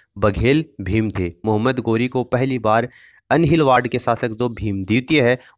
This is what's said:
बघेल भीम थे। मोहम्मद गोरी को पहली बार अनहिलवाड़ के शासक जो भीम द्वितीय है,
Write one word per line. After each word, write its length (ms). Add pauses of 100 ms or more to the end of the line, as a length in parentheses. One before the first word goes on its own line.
(160)
बघेल 480 (160)
भीम 300
थे। 220 (140)
मोहम्मद 340
गोरी 280
को 180
पहली 340
बार 280 (420)
अनहिलवाड़ 560
के 120
शासक 320
जो 200
भीम 340
द्वितीय 380
है, 160 (180)